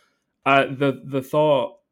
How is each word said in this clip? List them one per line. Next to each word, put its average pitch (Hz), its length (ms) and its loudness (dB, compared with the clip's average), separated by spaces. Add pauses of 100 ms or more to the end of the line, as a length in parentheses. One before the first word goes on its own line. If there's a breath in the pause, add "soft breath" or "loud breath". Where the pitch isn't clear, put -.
(460)
Uh, 139 220 2
the, 139 360 -2
the 135 180 -6
thought 151 560 0 (140)